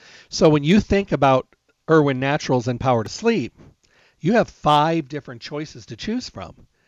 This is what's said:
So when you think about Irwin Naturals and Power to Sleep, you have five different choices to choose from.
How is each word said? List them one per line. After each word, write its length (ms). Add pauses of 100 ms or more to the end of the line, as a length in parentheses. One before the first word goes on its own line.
(300)
So 200
when 140
you 160
think 320
about 360 (420)
Irwin 300
Naturals 480
and 120
Power 240
to 60
Sleep, 480 (640)
you 140
have 160
five 580
different 340
choices 460
to 80
choose 340
from. 240 (340)